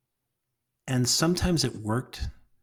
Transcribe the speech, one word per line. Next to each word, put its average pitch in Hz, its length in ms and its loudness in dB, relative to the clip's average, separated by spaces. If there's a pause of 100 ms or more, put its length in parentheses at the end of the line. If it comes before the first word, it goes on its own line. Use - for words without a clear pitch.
(880)
And 127 220 2
sometimes 170 540 2
it 117 140 -2
worked, 107 440 -4 (420)